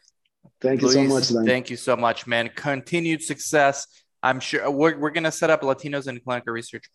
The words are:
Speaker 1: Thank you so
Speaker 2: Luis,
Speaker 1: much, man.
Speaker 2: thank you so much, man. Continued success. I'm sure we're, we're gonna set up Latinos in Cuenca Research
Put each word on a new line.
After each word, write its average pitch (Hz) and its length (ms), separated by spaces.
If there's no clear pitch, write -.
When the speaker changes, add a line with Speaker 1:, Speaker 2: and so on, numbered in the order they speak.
Speaker 1:
Thank 131 200
you 131 80
so 135 120
Speaker 2:
Luis, 135 80
Speaker 1:
much, - 0
man. 113 140
Speaker 2:
thank 127 240
you 123 80
so 123 180
much, 117 320
man. 117 280
Continued 156 680
success. 139 640
I'm 131 180
sure 127 300
we're, 147 280
we're 147 140
gonna 160 200
set 160 180
up 156 120
Latinos 139 460
in 123 120
Cuenca 123 320
Research 117 440